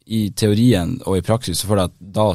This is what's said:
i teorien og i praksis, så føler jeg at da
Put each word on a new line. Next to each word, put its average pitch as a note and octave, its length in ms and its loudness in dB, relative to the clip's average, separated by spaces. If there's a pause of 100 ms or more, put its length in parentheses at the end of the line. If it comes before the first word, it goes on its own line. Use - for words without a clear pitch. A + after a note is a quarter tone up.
i A2 240 -2
teorien G#2 720 2
og F#2+ 160 -2
i E2 60 -4
praksis, G#2+ 340 -2
så F#2+ 80 -6
føler G2+ 220 0
jeg - 20 -8
at - 80 -20 (160)
da G#2+ 200 2